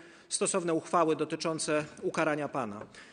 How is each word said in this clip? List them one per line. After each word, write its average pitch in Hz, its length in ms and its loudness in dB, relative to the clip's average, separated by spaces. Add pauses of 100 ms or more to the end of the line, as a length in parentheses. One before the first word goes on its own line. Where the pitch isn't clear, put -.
(300)
stosowne 175 440 0
uchwały 160 420 4
dotyczące 151 720 -2 (160)
ukarania 156 460 0
pana. 113 340 -4 (320)